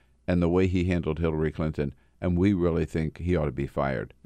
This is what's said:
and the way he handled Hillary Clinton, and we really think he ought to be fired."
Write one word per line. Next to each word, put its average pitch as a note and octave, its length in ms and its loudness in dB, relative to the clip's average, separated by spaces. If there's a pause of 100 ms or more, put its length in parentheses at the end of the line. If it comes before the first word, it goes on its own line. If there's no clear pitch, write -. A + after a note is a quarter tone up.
(280)
and F2 140 2
the E2+ 80 2
way F#2 180 4
he F2+ 180 0
handled D#2+ 340 -2
Hillary D#2 320 0
Clinton, D2+ 420 -4 (260)
and F2 180 0
we F#2+ 160 4
really E2+ 320 0
think D#2+ 340 -4
he F2 180 0
ought D2+ 80 0
to C#2+ 60 -2
be C2+ 160 -4
fired." C2+ 460 -4 (120)